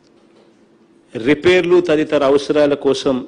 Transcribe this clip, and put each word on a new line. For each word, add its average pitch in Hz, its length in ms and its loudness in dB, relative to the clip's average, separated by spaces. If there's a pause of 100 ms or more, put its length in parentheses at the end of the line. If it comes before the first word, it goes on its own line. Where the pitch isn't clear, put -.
(1160)
రిపేర్లు 170 640 2
తదితర 151 440 0
అవసరాల 143 500 2
కోసం 135 540 -2